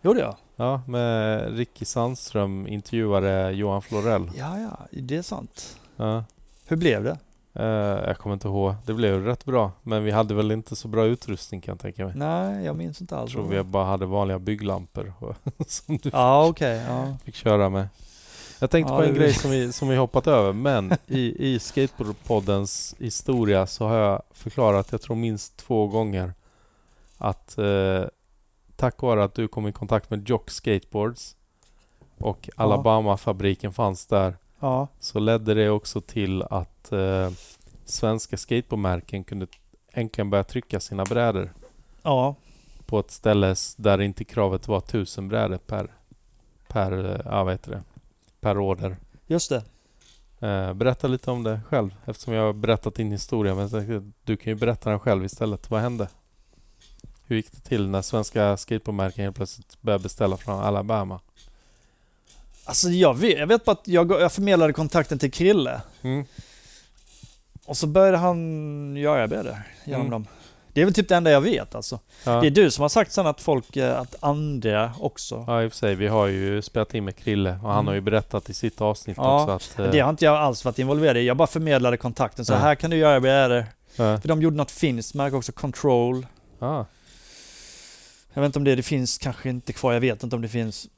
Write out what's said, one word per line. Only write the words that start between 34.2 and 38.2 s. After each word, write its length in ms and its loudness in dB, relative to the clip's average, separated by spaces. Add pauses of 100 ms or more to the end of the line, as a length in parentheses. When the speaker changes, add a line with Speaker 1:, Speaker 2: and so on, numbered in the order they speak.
Speaker 1:
Ja. 280 -2 (120)
Speaker 2:
så 180 -6
ledde 360 2
det 160 2
också 300 -2
till 420 -4
att, 500 -8
eh, 380 0 (540)
svenska 520 -4